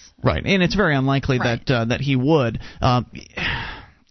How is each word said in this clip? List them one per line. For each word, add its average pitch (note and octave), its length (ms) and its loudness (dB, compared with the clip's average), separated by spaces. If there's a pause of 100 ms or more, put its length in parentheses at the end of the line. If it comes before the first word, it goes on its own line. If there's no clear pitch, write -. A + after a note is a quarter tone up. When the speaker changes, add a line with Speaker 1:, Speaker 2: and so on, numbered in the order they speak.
(220)
Speaker 1:
Right, - 220 0
and F#3 180 2
it's E3+ 120 0
very F#3 200 2
unlikely C3+ 440 0
Speaker 2:
Right. A#2+ 280 -2
Speaker 1:
that, C3+ 80 2
uh, A#2 120 2
that B2+ 160 -2
he C#3 140 0
would. B2+ 440 2 (220)
Uh, A#2+ 220 2 (1080)